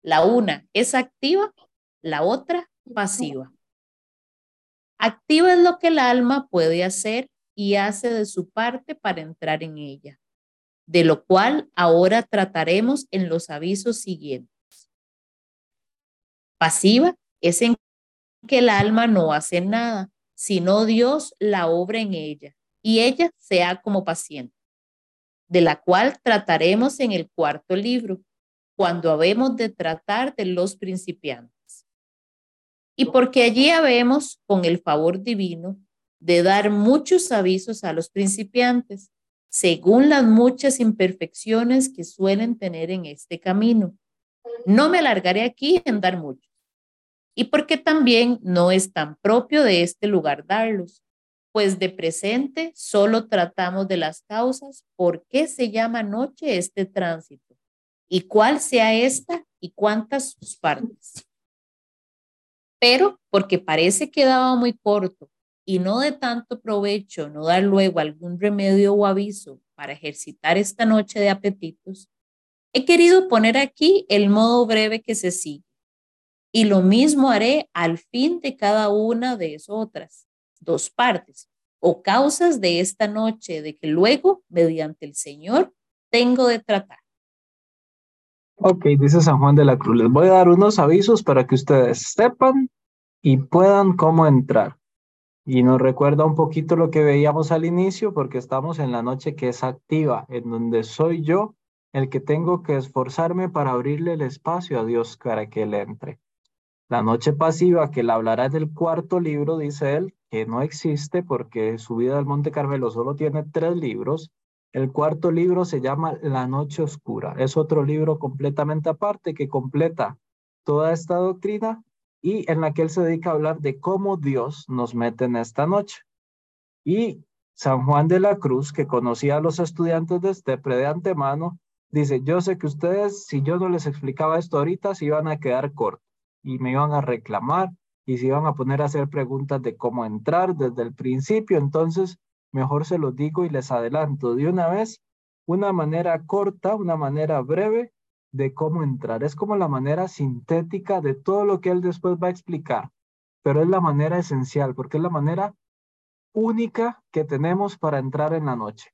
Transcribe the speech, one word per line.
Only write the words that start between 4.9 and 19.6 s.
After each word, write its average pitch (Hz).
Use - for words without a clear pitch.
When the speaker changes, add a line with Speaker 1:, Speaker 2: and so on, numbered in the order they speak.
Speaker 1:
Activa 311
es 349
lo 349
que 339
el 320
alma 254
puede 175
hacer 220
y 202
hace 202
de 220
su 180
parte 247
para 175
entrar 156
en 156
ella, 143
de 165
lo 156
cual 233
ahora 180
trataremos 196
en 190
los 165
avisos 190
siguientes. 143
Pasiva 220
es 170
en 233
que 262
el 240
alma 214
no 170
hace 165